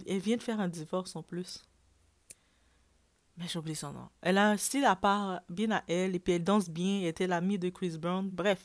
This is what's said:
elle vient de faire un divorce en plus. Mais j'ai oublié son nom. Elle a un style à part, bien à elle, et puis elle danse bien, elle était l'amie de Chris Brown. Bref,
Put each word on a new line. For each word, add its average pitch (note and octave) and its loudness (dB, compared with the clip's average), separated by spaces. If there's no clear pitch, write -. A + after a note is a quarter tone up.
elle G3 -2
vient G#3 0
de A3+ -8
faire G#3+ -2
un F#3 0
divorce F3 -6
en D#3+ -8
plus. - -12
Mais F3 -6
j'ai E3+ -6
oublié D#3 -6
son C#3+ -8
nom. B2 -14
Elle F#3 2
a G#3 6
un G#3 4
style C#4 0
à G3 6
part, G3 0
bien G#3 -2
à G3+ 0
elle, F3+ 0
et - -4
puis F3+ 0
elle F3 2
danse F#3+ 4
bien, F#3 0
elle F3 0
était F3 0
l'amie F3+ 2
de F3+ -2
Chris F3+ -4
Brown. F3+ -2
Bref, F#3+ 0